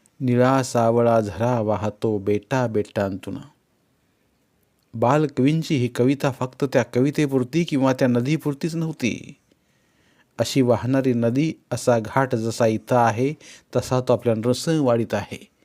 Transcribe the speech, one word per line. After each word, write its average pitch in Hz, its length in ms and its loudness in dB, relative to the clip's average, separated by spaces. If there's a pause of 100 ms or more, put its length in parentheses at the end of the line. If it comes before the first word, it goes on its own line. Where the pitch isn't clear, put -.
(200)
निळा 127 440 2
सावळा 117 560 2
झरा 113 400 -2
वाहतो 107 580 -2
बेटा 104 500 -2
बेटांतून. 101 720 -4 (1600)
बालकवींची 143 840 0
ही 123 120 0
कविता 135 440 0
फक्त 131 420 -6
त्या 127 100 4
कवितेपुरती 135 800 0
किंवा 135 300 0
त्या 131 140 2
नदीपुरतीच 147 680 -2
नव्हती. 156 600 -4 (1040)
अशी 135 220 0
वाहणारी 123 520 2
नदी, 120 400 0 (180)
असा 120 280 2
घाट 127 360 -2
जसा 113 320 0
इथं 110 280 -2
आहे, 120 380 2 (420)
तसा 127 260 -2
तो 127 120 2
आपल्या 113 220 0
नृसिंहवाडीत 123 800 0
आहे, 101 340 -8 (180)